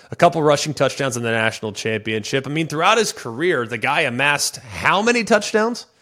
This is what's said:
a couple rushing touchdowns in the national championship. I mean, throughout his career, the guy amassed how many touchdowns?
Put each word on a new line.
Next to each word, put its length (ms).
a 60
couple 260
rushing 320
touchdowns 420
in 60
the 80
national 420
championship. 760
I 40
mean, 160
throughout 320
his 120
career, 560
the 120
guy 240
amassed 560
how 420
many 240
touchdowns? 600